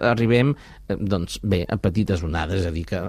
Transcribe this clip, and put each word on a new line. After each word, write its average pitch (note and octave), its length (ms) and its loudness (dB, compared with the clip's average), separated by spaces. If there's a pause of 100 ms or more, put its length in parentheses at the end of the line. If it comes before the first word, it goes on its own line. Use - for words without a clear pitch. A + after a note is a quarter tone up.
arribem, A#2+ 500 4 (300)
eh, F#2+ 180 -4
doncs, G2 420 -2
bé, F#2 220 2
a G#2 140 -4
petites F#2+ 440 0
onades, E2 380 -2
és E2+ 80 -2
a D#2+ 80 -4
dir, E2 80 -4
que, F#2 240 -4